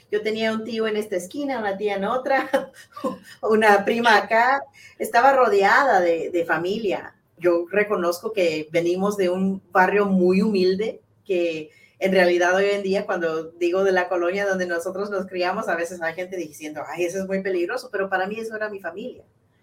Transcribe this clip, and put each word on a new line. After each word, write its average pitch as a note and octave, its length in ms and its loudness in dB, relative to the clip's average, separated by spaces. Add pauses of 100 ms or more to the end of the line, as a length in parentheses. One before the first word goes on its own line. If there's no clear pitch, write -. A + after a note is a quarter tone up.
(100)
yo G#3 120 -2
tenía A3 300 -2
un A3 120 -4
tío A3 220 -4
en G#3+ 100 -2
esta G#3 200 -4
esquina, C4+ 440 -6
una G3 160 -4
tía G3+ 200 -2
en F#3+ 80 -2
otra, B3+ 460 -2 (520)
<laughs> - 400 -10
una G#3+ 420 4
prima A#3 320 4
acá, A#3+ 460 2 (360)
estaba B3+ 340 4
rodeada A3+ 680 4
de, E3+ 300 0
de E3+ 140 0
familia. F3+ 680 -4 (240)
Yo F3 320 2
reconozco G3+ 600 -2
que D#3 400 0
venimos F3+ 440 0
de F#3 140 0
un F#3+ 400 -2
barrio G3 360 4
muy F#3+ 360 4
humilde, F#3+ 580 0 (240)
que E3 460 -2 (300)
en F#3+ 120 0
realidad F3 420 4
hoy G3 180 2
en G3+ 100 -2
día, F#3+ 240 -2
cuando E3 460 -2
digo F3+ 320 0
de F#3+ 80 2
la F3+ 160 2
colonia F#3 380 -2
donde F#3 200 -2
nosotros F#3 440 -6
nos G3+ 160 -4
criamos, F#3 420 -4
a F3 80 -2
veces E3+ 260 -8
hay E3 120 -4
gente F#3 220 -10
diciendo, D3+ 520 -10
"Ay, E3 160 -4
eso F3 140 -4
es F#3+ 80 -6
muy F#3+ 160 -4
peligroso", F#3+ 500 -4
pero F#3+ 160 -4
para F#3+ 180 -2
mí G#3+ 120 -6
eso A3 180 -10
era G#3+ 120 -6
mi G3 120 -12
familia. F#3+ 440 -12 (380)